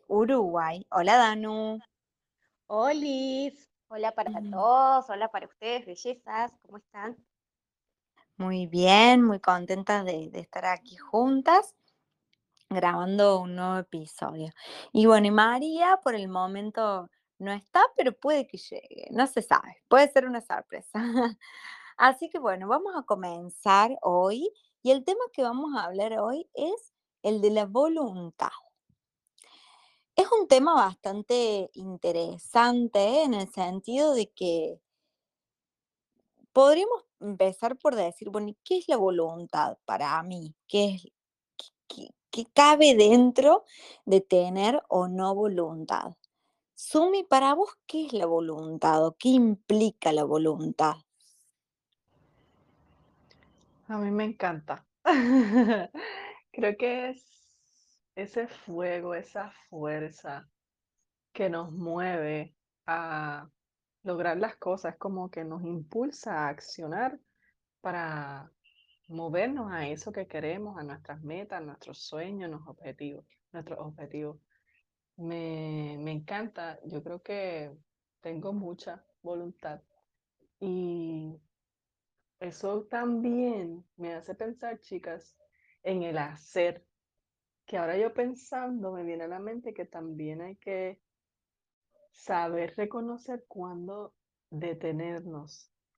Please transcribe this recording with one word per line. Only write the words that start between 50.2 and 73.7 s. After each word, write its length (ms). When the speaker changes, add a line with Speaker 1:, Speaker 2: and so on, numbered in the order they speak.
Speaker 1:
voluntad? 680
Speaker 3:
A 100
mí 140
me 140
encanta. 600
<laughs> 880
Creo 220
que 320
es 420
ese 320
fuego, 640
esa 380
fuerza 800
que 160
nos 200
mueve 840
a 640
lograr 340
las 180
cosas, 420
como 320
que 140
nos 200
impulsa 840
a 20
accionar 720
para 680
movernos 600
a 200
eso 240
que 140
queremos, 500
a 60
nuestras 400
metas, 380
nuestros 380
sueños, 500
los 180
objetivos, 580
nuestros 280